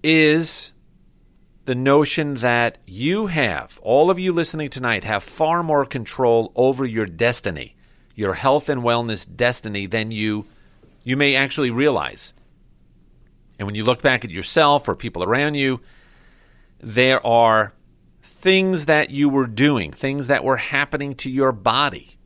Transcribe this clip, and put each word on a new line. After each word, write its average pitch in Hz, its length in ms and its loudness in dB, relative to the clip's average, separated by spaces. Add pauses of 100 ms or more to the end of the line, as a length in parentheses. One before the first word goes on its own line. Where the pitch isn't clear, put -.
is 156 680 2 (920)
the 131 80 -2
notion 143 600 2
that 120 500 0
you 156 400 -4
have, 127 560 -4
all 139 260 4
of 185 100 2
you 185 140 -2
listening 160 380 -4
tonight, 117 340 -4
have 107 180 -2
far 165 400 0
more 147 220 0
control 117 680 0
over 131 320 0
your 110 180 -4
destiny, 85 720 -4 (380)
your 101 180 -2
health 139 380 0
and 131 100 -4
wellness 117 460 -2 (100)
destiny, 110 480 -4
than 110 280 -6
you, 107 340 -4 (560)
you 127 160 -2
may 139 160 2
actually 135 380 -2
realize. 113 600 -2 (1300)
And 101 80 -8
when 104 80 -8
you 107 100 -6
look 120 160 0
back 127 240 0
at 98 60 -10
yourself 143 580 2
or 92 60 0
people 90 300 -6
around 143 320 0
you, 135 240 -2 (1000)
there 127 460 2
are 113 480 4 (480)
things 185 640 0
that 151 240 2
you 143 180 2
were 135 180 2
doing, 113 460 0
things 139 360 -6
that 135 160 0
were 131 120 2
happening 139 600 -4
to 135 140 -10
your 131 220 2
body 113 720 -2